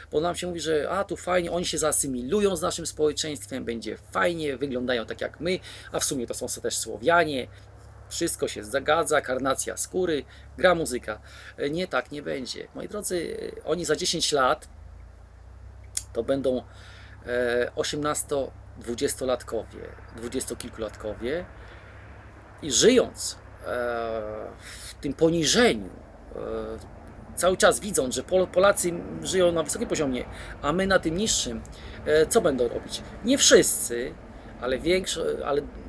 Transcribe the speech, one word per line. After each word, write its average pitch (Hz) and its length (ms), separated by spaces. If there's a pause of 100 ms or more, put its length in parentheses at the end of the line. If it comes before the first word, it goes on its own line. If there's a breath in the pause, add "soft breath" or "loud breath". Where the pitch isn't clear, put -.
(100)
bo 151 100
nam 170 160
się 175 100
mówi, 175 140
że 151 300
a, 190 140
tu 175 120
fajnie, 175 360
oni 175 140
się 160 120
zasymilują 151 760
z 156 60
naszym 170 240
społeczeństwem, 147 760
będzie 110 320
fajnie, 165 600
wyglądają 123 500
tak 113 140
jak - 200
my, 175 180 (340 loud breath)
a 160 80
w - 40
sumie 127 220
to 113 80
są - 260
też 110 160
Słowianie. 139 720 (600 loud breath)
Wszystko - 400
się 104 160
zgadza, 143 560
karnacja 131 560
skóry, 175 480 (340 loud breath)
gra 180 160
muzyka. 123 460 (360 loud breath)
E, 143 140
nie, 175 160
tak 127 260
nie 147 100
będzie. 143 520
Moi - 140
drodzy, 190 480 (220)
e, - 60
oni 170 200
za 147 120
dziesięć - 360
lat 139 360 (1400)
to 117 100
będą, 127 400 (640 loud breath)
e, 123 500
osiemnasto-dwudziestolatkowie, 135 2000 (280)
dwudziestokilkulatkowie 113 1300 (1160 loud breath)
i 147 100
żyjąc, 180 680 (280)
e, 117 560 (680 loud breath)
w - 120
tym 139 140
poniżeniu, 165 760 (440)
e, - 40 (1000)
cały 185 200
czas 180 240
widząc, 147 340
że 123 80
Pol-, 185 240
Polacy 190 460 (300)
żyją 175 300
na 165 100
wysokim - 260
poziomie, 139 360 (380 loud breath)
a 143 100
my 190 140
na 190 120
tym 160 180
niższym, 127 460 (440 loud breath)
e, 151 200
co 233 140
będą 131 280
robić? - 340 (220 loud breath)
Nie 262 140
wszyscy, 151 760 (460 loud breath)
ale 127 180
większo-, 151 680
ale 143 180 (260)